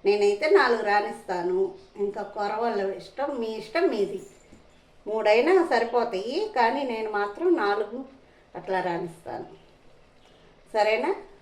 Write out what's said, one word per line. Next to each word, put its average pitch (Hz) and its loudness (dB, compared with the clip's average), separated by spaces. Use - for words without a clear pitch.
నేనైతే 208 2
నాలుగు 247 4
రానిస్తాను. 185 -2
ఇంకా 202 -4
కూర 208 -4
వాళ్ళ 226 0
ఇష్టం, 285 -6
మీ 220 -4
ఇష్టం 339 -2
మీది. 196 -2
మూడైనా 220 4
సరిపోతాయి, 233 0
కానీ 247 2
నేను 220 -4
మాత్రం 208 -2
నాలుగు 208 -2
అట్లా 190 -2
రానిస్తాను. 170 -8
సరేనా? 220 2